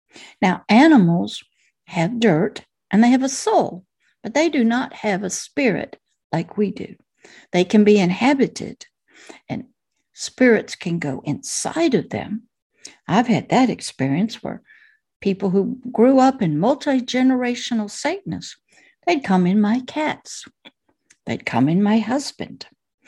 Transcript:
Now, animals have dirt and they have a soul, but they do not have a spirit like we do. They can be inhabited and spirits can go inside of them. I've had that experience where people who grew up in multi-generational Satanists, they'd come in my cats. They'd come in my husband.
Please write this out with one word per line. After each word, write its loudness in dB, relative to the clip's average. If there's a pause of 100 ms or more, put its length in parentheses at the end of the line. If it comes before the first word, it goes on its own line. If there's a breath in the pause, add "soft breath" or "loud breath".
(400 loud breath)
Now, 0
animals 4 (420)
have -4
dirt 0 (260)
and 4
they 4
have 4
a -2
soul, -2 (380)
but -10
they 2
do 0
not -2
have -4
a -6
spirit -4 (340)
like -6
we 0
do. -14 (580 soft breath)
They 4
can 4
be 6
inhabited -2 (600 loud breath)
and -8 (480)
spirits 0
can -4
go -6
inside -4
of 0
them. -8 (640 loud breath)
I've 2
had 0
that 2
experience -4
where -10 (580 soft breath)
people -2
who -2 (120)
grew 4
up 2
in 0
multi-generational -2
Satanists, -8 (500 soft breath)
they'd 0
come 2
in 2
my 2
cats. -8 (800)
They'd -6
come 0
in 2
my 2
husband. -8 (420 loud breath)